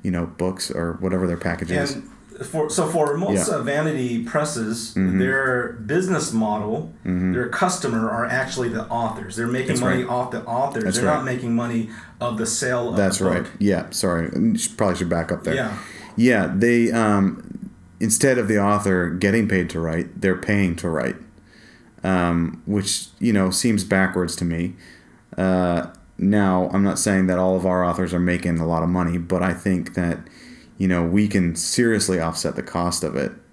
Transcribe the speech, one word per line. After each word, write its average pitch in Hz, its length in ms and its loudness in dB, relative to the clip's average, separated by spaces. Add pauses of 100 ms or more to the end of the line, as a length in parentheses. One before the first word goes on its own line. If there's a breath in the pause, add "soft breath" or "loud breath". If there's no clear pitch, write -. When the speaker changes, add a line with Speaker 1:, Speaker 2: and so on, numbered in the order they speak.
Speaker 1:
you 98 80 -2
know, 87 160 -2
books 92 440 -4
or 85 300 -4
whatever 92 260 0
their 85 100 0
package 85 340 -4
is. - 240 -2
Speaker 2:
And - 140 -14 (380)
for, 160 220 -2
so 165 180 0
for 156 300 2
most, 190 320 0
Speaker 1:
Yeah. 170 60 0
Speaker 2:
uh, 131 80 -4
vanity 127 600 -2
presses, 117 720 -4
Speaker 1:
Mm-hmm. 92 240 2
Speaker 2:
their 127 540 0 (120)
business 180 460 0
model, 110 640 -2 (120)
Speaker 1:
Mm-hmm. 92 280 0
Speaker 2:
their 123 160 -2
customer 117 600 -2
are 117 160 -4
actually 123 440 -4
the 110 160 -6
authors. 107 500 -6
They're 113 100 -4
making 127 220 -2
Speaker 1:
That's 123 140 0
Speaker 2:
money 110 220 0
Speaker 1:
right. - 60 -6
Speaker 2:
off 123 220 -2
the 107 140 -8
authors. 120 400 -2
Speaker 1:
That's 95 120 0
Speaker 2:
They're 123 100 0
Speaker 1:
right. 120 80 4
Speaker 2:
not 131 100 -2
making 123 280 -4
money 117 360 -2 (320 loud breath)
of 120 160 -4
the 113 80 -2
sale 123 440 -2
of 90 60 -2
Speaker 1:
That's 95 240 2
Speaker 2:
the 95 60 0
Speaker 1:
right. 90 180 2
Speaker 2:
book. - 160 -12
Speaker 1:
Yeah, 98 300 2
sorry. 87 680 0
Sh-, - 200 -2
probably 95 180 2
should 87 140 -2
back 85 240 0
up 82 100 -6
there. 80 120 -2
Speaker 2:
Yeah. 104 220 -4 (380 loud breath)
Speaker 1:
Yeah, 110 400 4
they, 117 360 4
um, 104 580 2 (500)
instead 123 400 4
of 107 100 0
the 107 100 4
author 98 520 2
getting 101 360 2
paid 92 220 2
to 85 100 -4
write, 82 400 -2
they're 95 180 4
paying 98 400 2
to 90 120 -4
write, 65 260 -2 (880 loud breath)
um, 87 640 2
which, 101 420 -2 (120)
you 117 120 2
know, 95 200 4
seems 104 320 0
backwards 95 540 2
to - 80 -4
me. 85 280 -2 (640 loud breath)
Uh, 90 500 2 (300)
now, 95 560 2
I'm 98 100 2
not 98 160 0
saying 95 280 2
that 90 120 2
all 92 160 4
of 92 100 0
our 90 200 2
authors 87 280 0
are 90 60 0
making 87 400 0
a 82 80 0
lot 82 160 2
of 85 60 0
money, 90 280 0
but 87 240 0
I 90 120 2
think 90 420 -2
that, 87 240 -2 (580 loud breath)
you 95 100 0
know, 87 180 2
we 101 220 2
can 92 280 2
seriously 107 640 2
offset 82 360 -2
the - 80 -6
cost 87 400 -2
of 73 120 -4
it 67 160 -2 (220)